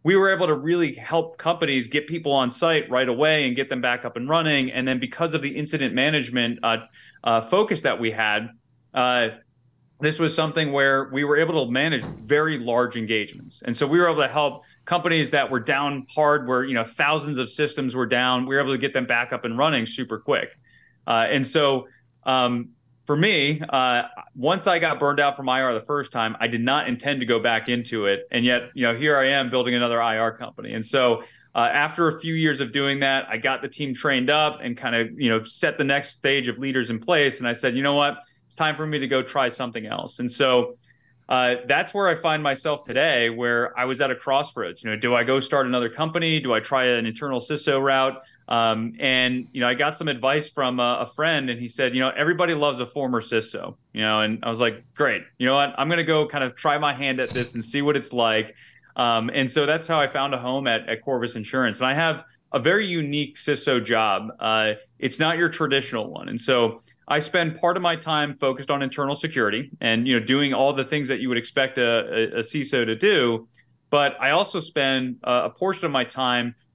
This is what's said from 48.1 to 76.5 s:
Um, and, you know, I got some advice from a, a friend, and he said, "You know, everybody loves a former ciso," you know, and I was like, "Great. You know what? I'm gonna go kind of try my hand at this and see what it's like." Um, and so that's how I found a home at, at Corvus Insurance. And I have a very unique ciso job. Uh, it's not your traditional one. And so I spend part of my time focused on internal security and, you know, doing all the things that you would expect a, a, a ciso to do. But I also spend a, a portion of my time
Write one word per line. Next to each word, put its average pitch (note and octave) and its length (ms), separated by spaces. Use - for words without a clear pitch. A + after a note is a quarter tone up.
Um, A2+ 520
and, B2+ 520
you A#2+ 80
know, A#2+ 60
I B2 80
got D3 220
some E3 100
advice C#3 420
from B2+ 300
a, A#2+ 220
a A#2+ 60
friend, D3 440
and A#2 100
he A#2+ 60
said, B2 280
"You B2+ 60
know, C3 160
everybody E3+ 380
loves D3 240
a A#2+ 80
former B2+ 340
ciso," G#2 560
you A2 100
know, G#2+ 180
and G#2+ 240
I A#2 40
was A2+ 120
like, A#2 240
"Great. A2+ 280
You B2+ 80
know C3+ 100
what? C#3+ 200
I'm C#3 120
gonna E3+ 160
go D#3 240
kind C#3+ 160
of B2 100
try D3 240
my C#3 160
hand C3 240
at B2 120
this - 240
and A2+ 100
see C#3+ 180
what C#3+ 140
it's B2+ 160
like." A2 420
Um, A#2 400
and C3 160
so D3 160
that's D#3+ 220
how D#3+ 100
I C#3 80
found C#3 260
a B2+ 60
home B2+ 300
at, A2+ 200
at A2+ 140
Corvus A#2+ 320
Insurance. A#2 460
And B2+ 80
I C#3 60
have D#3+ 300
a C3 80
very F#3+ 260
unique D3 500
ciso C3+ 480
job. A2 440
Uh, A2 360
it's C3 180
not D#3+ 200
your E3+ 100
traditional C3+ 600
one. - 200
And A#2 120
so A#2 400
I D3 100
spend D#3+ 400
part F3 180
of F#3 60
my E3+ 140
time D3+ 400
focused C#3 340
on C#3+ 100
internal C#3 360
security B2+ 540
and, A#2 260
you B2+ 120
know, G#2+ 60
doing C3+ 300
all C3+ 180
the C3+ 120
things C#3 240
that B2+ 120
you B2+ 80
would A#2+ 80
expect C3 420
a, B2 40
a, - 20
a A2+ 40
ciso C3 440
to A2 80
do. B2 540
But C#3+ 300
I C3+ 100
also F#3 300
spend C3+ 640
a, B2+ 80
a A#2+ 40
portion F#3 340
of D#3 60
my C3 140
time A#2+ 500